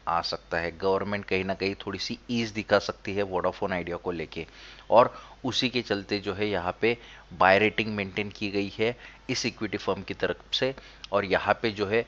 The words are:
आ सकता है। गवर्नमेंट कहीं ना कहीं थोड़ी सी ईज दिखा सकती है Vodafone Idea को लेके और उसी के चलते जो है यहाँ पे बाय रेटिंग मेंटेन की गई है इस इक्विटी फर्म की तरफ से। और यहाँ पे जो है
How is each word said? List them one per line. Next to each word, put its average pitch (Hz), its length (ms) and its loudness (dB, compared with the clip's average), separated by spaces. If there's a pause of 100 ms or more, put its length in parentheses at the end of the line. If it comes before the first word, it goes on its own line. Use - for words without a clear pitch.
आ 85 140 0
सकता - 360 -4
है। 85 200 -2
गवर्नमेंट 98 460 0
कहीं 95 200 0
ना 95 100 -2
कहीं 95 200 -2 (120)
थोड़ी 98 120 -6
सी - 200 -8 (120)
ईज 117 220 -2
दिखा 104 260 2
सकती - 360 -4
है 101 160 0
Vodafone 92 480 -2
Idea 87 240 -6
को 92 80 -2
लेके 82 360 -8 (440)
और 120 240 8 (300)
उसी 127 240 0
के 120 140 -2
चलते 101 360 -2
जो 95 160 -4
है 104 140 -2
यहाँ 90 320 -2
पे 117 160 4 (420)
बाय 95 200 8
रेटिंग 107 380 2
मेंटेन 101 400 -4
की 101 140 -4
गई 101 280 -2
है 117 180 0 (340)
इस 127 160 -2
इक्विटी 104 320 -4
फर्म 95 240 -2
की 95 120 -8
तरफ - 400 -4
से। 135 200 0 (380)
और 101 120 2
यहाँ 92 380 2
पे 117 80 2
जो 101 160 -2
है 113 220 2